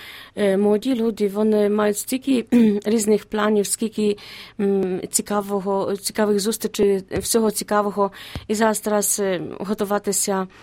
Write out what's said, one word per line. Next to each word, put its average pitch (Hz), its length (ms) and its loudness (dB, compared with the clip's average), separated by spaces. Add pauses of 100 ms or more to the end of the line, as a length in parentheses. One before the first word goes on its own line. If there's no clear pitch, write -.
(360)
е, 190 200 2
молоді 208 380 2
люди, 220 340 0
вони 208 420 2
мають 208 280 0
стільки, 262 440 0
<clears throat> - 80 -20
кхм, 220 340 6
різних 214 400 2
планів, 208 420 2
скільки, 208 500 -2 (440)
м, 190 400 0 (100)
цікавого, 202 840 -2
цікавих 208 440 0
зустрічей, 202 640 0 (160)
всього 220 320 2
цікавого, 202 600 -2 (360)
і 220 60 -2
зараз, 214 300 2
зараз, 208 360 0
е, 190 200 0 (180)
готуватися, 202 880 -2 (160)